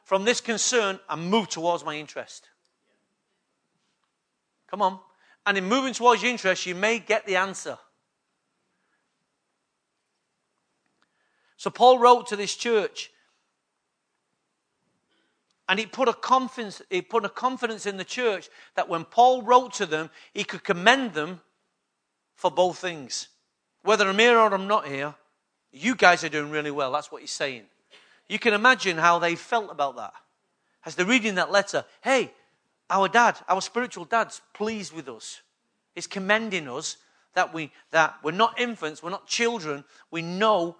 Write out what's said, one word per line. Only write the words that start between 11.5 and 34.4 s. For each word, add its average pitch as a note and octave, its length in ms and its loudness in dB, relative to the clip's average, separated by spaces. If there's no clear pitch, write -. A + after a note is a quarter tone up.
So - 140 -6
Paul B3+ 280 6
wrote A#3+ 300 6
to G#3 80 -6
this G3+ 180 -4
church, A3 560 -2
and F#3 120 0
he A3 60 -4
put A#3+ 220 -2
a A3 60 0
confidence, B3 720 -4
he F3+ 140 -4
put A3 220 -2
a G3 40 -6
confidence B3 560 -6
in G3+ 120 -6
the F#3 80 -8
church G#3 440 -4
that E3+ 120 -2
when E3 160 -4
Paul B3 380 4
wrote B3 320 4
to G3+ 120 -2
them, D#3 240 -4
he G3+ 120 -6
could - 180 -10
commend G#3 520 2
them D#3+ 260 -6
for F3+ 140 0
both E3+ 280 0
things. D#3+ 500 -10
Whether G3+ 260 2
I'm G3 100 0
here A#3 200 6
or G#3+ 160 6
I'm F#3+ 140 -4
not G#3 180 0
here, C#3 280 -8
you F3+ 220 -2
guys F3 300 6
are D#3+ 40 -6
doing D3+ 220 -4
really D3+ 200 -4
well. C#3 220 -4
That's D3 200 -6
what B2+ 100 -16
he's C#3+ 100 -14
saying. C3 320 -8
You G#3 100 -4
can G#3+ 160 2
imagine G#3 440 4
how E3+ 200 4
they E3+ 160 0
felt G3+ 380 -4
about C#3 240 -4
that. G#2+ 180 -14
As D#3+ 80 -12
they're F3+ 100 -2
reading G#3+ 300 0
that E3 160 -2
letter, G3 340 0
"Hey, B3 320 0
our F#3+ 200 2
dad, A3+ 300 4
our F#3 120 2
spiritual A3+ 440 -6
dad's A3 360 -4